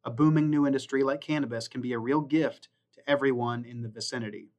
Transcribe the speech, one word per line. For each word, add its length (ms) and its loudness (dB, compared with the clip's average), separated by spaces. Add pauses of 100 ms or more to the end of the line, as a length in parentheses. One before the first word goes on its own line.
a 80 -6
booming 380 4
new 180 2
industry 360 0
like 180 0
cannabis 480 -4
can 100 -8
be 140 -4
a 60 -2
real 220 0
gift 460 -2 (280)
to 140 -10
everyone 540 0
in 180 -10
the 60 -6
vicinity. 720 -8